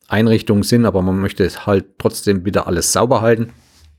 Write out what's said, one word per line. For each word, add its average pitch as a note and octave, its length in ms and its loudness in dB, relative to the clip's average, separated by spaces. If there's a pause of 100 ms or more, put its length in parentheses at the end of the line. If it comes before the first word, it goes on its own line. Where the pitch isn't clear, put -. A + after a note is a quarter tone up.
Einrichtungen G#2+ 560 2
sind, A#2+ 220 2
aber F#2+ 180 0
man F#2 160 0
möchte F#2+ 260 -2
es - 220 -6
halt G2+ 320 -2
trotzdem G2+ 460 -2
wieder G2 240 -2
alles E2+ 240 -2
sauber A#2 280 2
halten. A2+ 320 0 (460)